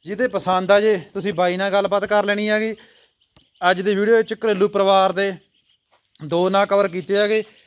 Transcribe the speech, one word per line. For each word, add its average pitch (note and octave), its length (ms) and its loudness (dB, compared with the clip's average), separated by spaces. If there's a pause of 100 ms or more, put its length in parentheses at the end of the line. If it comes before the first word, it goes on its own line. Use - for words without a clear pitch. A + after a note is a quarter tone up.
ਜਿਹਦੇ G#3 240 -4
ਪਸੰਦ F#3 420 -2
ਆ G3+ 100 6
ਜੇ, G#3+ 160 2 (180)
ਤੁਸੀਂ G3 180 -4
ਬਾਈ F3+ 240 0
ਨਾਲ G3 160 -4
ਗੱਲਬਾਤ G3 320 0
ਕਰ G#3 200 0
ਲੈਣੀ G#3 240 -2
ਹੈਗੀ। G#3+ 260 -2 (960)
ਅੱਜ F#3 100 0
ਦੀ G3+ 140 0
ਵੀਡੀਓ G#3 220 2
ਵਿੱਚ A3+ 180 0
ਘਰੇਲੂ G#3 340 0
ਪਰਿਵਾਰ G3 440 2
ਦੇ G3 200 -2 (920)
ਦੋ F3 240 0
ਨਾਂ G3 180 2
ਕਵਰ G3+ 220 2
ਕੀਤੇ F3 280 -6
ਹੈਗੇ। G#3 280 0 (220)